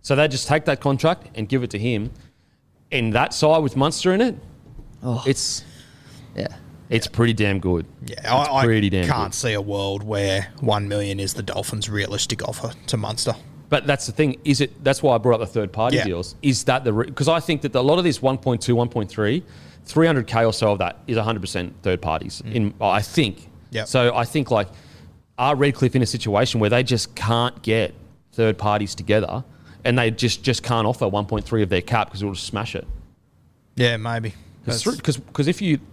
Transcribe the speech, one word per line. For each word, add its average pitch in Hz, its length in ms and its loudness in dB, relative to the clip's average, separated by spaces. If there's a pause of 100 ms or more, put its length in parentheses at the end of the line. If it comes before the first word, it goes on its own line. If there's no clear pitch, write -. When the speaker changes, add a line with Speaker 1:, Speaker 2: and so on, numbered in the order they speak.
Speaker 1:
So 143 140 0
they 151 120 4
just 131 200 -4
take 151 180 2
that 139 140 0
contract 147 540 0
and 107 140 -6
give 131 140 2
it 120 80 -6
to 104 80 -6
him. 113 320 -2 (800)
In 117 200 0
that 123 240 2
side 156 280 6
with 135 140 -2
Munster 160 360 2
in 196 80 2
it, 247 160 2 (680)
Speaker 2:
Oh. 120 240 -4
Speaker 1:
it's - 380 -2 (720)
Speaker 2:
Yeah. - 120 -6 (400)
Speaker 1:
it's 113 180 0
pretty 117 280 2
damn 101 260 2
good. 87 260 0 (200)
Speaker 3:
Yeah, - 120 -12
Speaker 1:
It's - 100 -10
Speaker 3:
I, 139 280 2
I 135 80 4
Speaker 1:
pretty 107 260 4
damn 92 160 0
Speaker 3:
can't 107 260 -2
Speaker 1:
good. - 40 -10
Speaker 3:
see 117 160 -4
a 104 80 -2
world 101 420 -4
where 101 460 -2 (120)
one 104 280 0
million 101 320 -4
is 98 140 -4
the 113 80 -8
Dolphins' 104 460 -6
realistic 101 600 -4
offer 113 240 -8 (160)
to 131 80 -2
Munster. 110 380 -4 (340)
Speaker 1:
But 139 180 0
that's 139 200 0
the 120 60 -8
thing. 147 320 2
Is 139 160 4
it? - 220 -2
That's 135 200 2
why 135 120 6
I 117 40 2
brought 117 220 4
up 110 60 -2
the - 60 -12
third 101 200 -2
party 120 260 0
Speaker 3:
Yeah. 110 60 0
Speaker 1:
deals. 90 380 -4
Is 135 220 0
that 131 180 2
the 117 100 0
re-, 113 180 0
'cause 135 180 -2
I 165 100 4
think 147 240 -2
that 135 140 -4
a 127 40 4
lot 147 180 4
of 180 60 0
this 160 160 0
one 131 180 2
point 120 220 0
two, 123 140 2
one 120 140 2
point 110 200 -4
three, 113 360 0 (400)
three 165 240 4
hundred 131 180 2
K 117 180 2
or 110 80 4
so 107 200 2
of 98 60 0
that 90 280 -4
is 113 100 -2
a 113 60 2
hundred 110 180 -2
percent 90 420 -6
third 90 200 0
parties. - 440 -4
Speaker 3:
Mm. 113 80 -8
Speaker 1:
In, 107 260 0
I 101 220 2
think. - 460 -2 (220)
Speaker 3:
Yep. 110 160 -6
Speaker 1:
So 120 300 2
I 120 80 2
think, 135 260 -4
like, 104 160 2 (720)
are 139 160 2
Redcliffe 135 400 2
in 127 80 4
a 110 40 2
situation 113 520 0
where 107 120 4
they 123 120 4
just 120 320 -2
can't 117 480 0
get 110 320 0 (380)
third 110 260 2
parties 104 380 0
together, 104 480 0 (400)
and 120 120 2
they 117 140 2
just, 110 320 -2
just - 220 0
can't 113 240 2
offer 110 180 0
one 101 200 0
point 110 180 -4
three 110 180 0
of 95 60 2
their - 120 2
cap 110 300 0
'cause 101 100 -10
it'll 101 140 -4
just - 140 -10
smash 104 260 -6
it? - 120 -8 (880)
Speaker 3:
Yeah, 120 220 2
maybe. 113 320 -4 (360)
Speaker 1:
'Cause 120 180 -2
Speaker 3:
That's 240 140 0
Speaker 1:
thr-, - 40 -10
'cause, 131 180 -2 (120)
'cause 139 140 0
if 180 160 -2
you 156 160 2 (140)